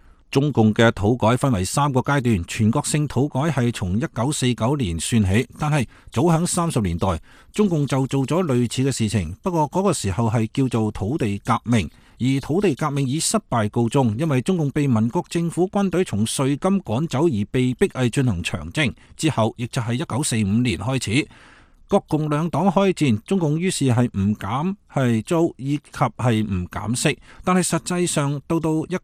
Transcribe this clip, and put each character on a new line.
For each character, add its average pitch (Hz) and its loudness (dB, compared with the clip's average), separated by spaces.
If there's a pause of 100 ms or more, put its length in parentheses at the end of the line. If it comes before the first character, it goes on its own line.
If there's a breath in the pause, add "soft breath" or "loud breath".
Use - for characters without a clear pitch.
(320 soft breath)
中 143 2
共 107 4
嘅 117 6
土 110 2
改 120 2
分 139 2
為 92 0
三 143 0
個 123 2
階 143 0
段， 113 2
全 110 2
國 143 0
性 151 0
土 139 0
改 131 -4
係 139 0
從 95 -2
一 123 0 (100)
九 127 -2
四 123 0
九 117 0
年 87 -2
算 113 2
起， 98 2 (120)
但 147 -2
係 147 0 (240 soft breath)
早 123 0
響 170 4
三 170 -2
十 127 0
年 87 0
代， 101 0 (460 soft breath)
中 208 2
共 151 2
就 135 0
做 139 -2
咗 165 0
類 123 2
似 120 -2
嘅 135 2
事 113 -2
情， 92 -2 (100)
不 190 -2
過 156 0
嗰 185 0
個 190 2
時 98 -2
候 117 0
係 113 0
叫 135 0
做 110 0
土 117 -4
地 101 -2
革 113 2
命。 110 0 (300 soft breath)
而 135 0
土 151 -2
地 180 2
革 156 -2
命 139 -2
以 139 -2
失 - -2 (120)
敗 110 0
告 117 0
終， 120 2
因 160 -2
為 127 2
中 190 0
共 147 0
被 143 0
民 117 2
國 175 -2
政 170 -2
府 175 0
軍 196 0
隊 180 0
從 - -4
瑞 135 0
金 190 0
趕 123 -2
走 156 0
而 104 0
被 127 0
逼 196 0
係 127 -2
進 131 0
行 92 0
長 82 -8
征。 143 -2 (240 soft breath)
之 160 0
後 113 0
亦 120 -6
就 - -4
係 117 -4
一 - -4
九 147 -4
四 127 -2
五 107 2
年 120 0
開 131 -4
始， 269 -2 (600 loud breath)
國 196 2
共 151 -2
兩 151 0
黨 165 0
開 196 2
戰， 120 2
中 196 0
共 156 0
於 185 0
是 143 -2
係 123 4 (120)
唔 101 2
減 147 -6 (180)
係 120 0
租 170 0
以 139 -4
及 147 -8 (100)
係 110 0
唔 90 -2
減 104 -6
息， - -2 (240 loud breath)
但 185 2
係 175 2
實 165 -2
際 175 -2
上 143 -2
到 165 0
到 160 -2 (160)
一 180 -6